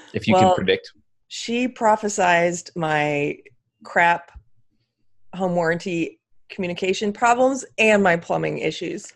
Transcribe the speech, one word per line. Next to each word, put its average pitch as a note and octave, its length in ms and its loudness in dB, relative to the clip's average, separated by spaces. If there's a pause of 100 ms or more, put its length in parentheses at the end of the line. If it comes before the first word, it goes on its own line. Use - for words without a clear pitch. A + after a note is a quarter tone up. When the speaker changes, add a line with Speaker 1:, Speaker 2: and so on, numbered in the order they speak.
(140)
Speaker 1:
if - 120 -8
you A2 60 4
Speaker 2:
Well, F#3 160 6
Speaker 1:
can F3+ 80 4
predict. - 340 -2 (380)
Speaker 2:
she A#3+ 400 -4
prophesized F#3+ 1080 0
my D3 640 -2 (480)
crap E3+ 460 2 (1040)
home F3+ 200 -4
warranty E3+ 680 -2 (280)
communication F#3+ 640 -4
problems B3+ 540 2 (120)
and G#3+ 240 4
my F3 140 4
plumbing D#3+ 420 -4
issues. D#3+ 580 -6